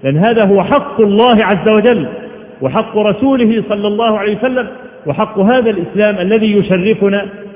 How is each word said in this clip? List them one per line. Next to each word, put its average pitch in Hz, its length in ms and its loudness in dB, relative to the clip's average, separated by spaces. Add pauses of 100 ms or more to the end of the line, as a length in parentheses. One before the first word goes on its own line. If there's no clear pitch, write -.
لأن 135 120 0
هذا 220 280 2
هو 196 200 4
حق - 360 -2
الله 220 440 4
عز 190 240 0
وجل 214 380 2 (560)
وحق 208 360 -2
رسوله 226 680 2
صلى 208 200 -2
الله 214 300 0
عليه 208 200 -2
وسلم 247 280 -2 (400)
وحق 196 320 -4
هذا 226 320 2
الإسلام 196 480 -2
الذي 214 400 0
يشرفنا 196 680 0 (300)